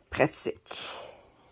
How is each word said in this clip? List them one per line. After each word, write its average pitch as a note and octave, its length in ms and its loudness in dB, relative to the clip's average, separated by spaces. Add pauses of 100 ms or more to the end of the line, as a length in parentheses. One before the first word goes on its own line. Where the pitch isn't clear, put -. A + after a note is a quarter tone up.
(120)
pratique. - 680 2 (760)